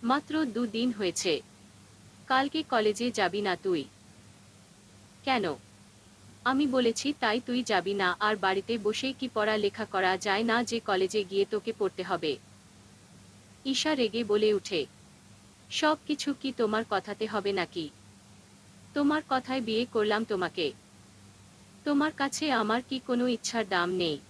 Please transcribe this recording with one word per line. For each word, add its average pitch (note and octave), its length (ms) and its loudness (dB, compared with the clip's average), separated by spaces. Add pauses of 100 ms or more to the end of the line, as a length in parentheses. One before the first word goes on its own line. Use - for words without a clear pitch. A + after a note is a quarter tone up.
"মাত্র D4 420 0
দুদিন A#3 460 -2
হয়েছে। F#3 500 -2 (840)
কালকে C#4 360 0
কলেজে A3+ 480 0
যাবি G3 300 0
না F#3+ 140 0
তুই?" E3+ 280 -2 (1400)
"কেন?" B3+ 200 0 (1000)
"আমি C4+ 240 2
বলেছি B3+ 520 2
তাই A3+ 200 2
তুই B3 240 -2
যাবি G3 300 0
না, F#3 260 0
আর G#3+ 160 2
বাড়িতে G3 420 0
বসে A3 360 -2
কি B3+ 200 -6
পড়ালেখা G#3+ 520 0
করা F#3 320 0
যায় G3+ 260 0
না A#3 200 2
যে A#3 160 -2
কলেজে G3 440 0
গিয়ে G3 220 0
তোকে G#3+ 340 -4
পড়তে F#3 240 -2
হবে?" F3 340 -2 (1300)
ঈশা C4+ 300 0
রেগে A#3 280 0
বলে G#3+ 300 4
উঠে, F#3 320 -2 (840)
"সব D4+ 280 2 (100)
কিছু D4 340 -2
কি C4+ 160 -4
তোমার A3 320 0
কথাতে G#3 360 -4
হবে G3+ 280 -2
নাকি? E3+ 360 -4 (1040)
তোমার D4 360 2
কথায় C4 320 0
বিয়ে A3 240 0
করলাম G#3+ 400 0
তোমাকে। F3+ 460 -2 (1120)
তোমার D4 280 2
কাছে C#4+ 400 -2
আমার A3 380 2
কি C4 100 -4
কোনো B3 280 0
ইচ্ছার A3+ 420 -2
দাম F3+ 220 2
নেই? E3+ 280 0 (100)